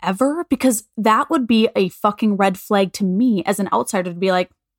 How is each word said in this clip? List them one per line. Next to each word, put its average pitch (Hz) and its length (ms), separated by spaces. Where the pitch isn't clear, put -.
ever? 269 480
Because 262 380
that 220 320
would 277 160
be 226 280
a 190 140
fucking 208 480
red 190 220
flag 196 360
to 208 100
me 196 400
as 196 140
an 196 140
outsider 202 400
to 175 60
be 190 140
like, 180 180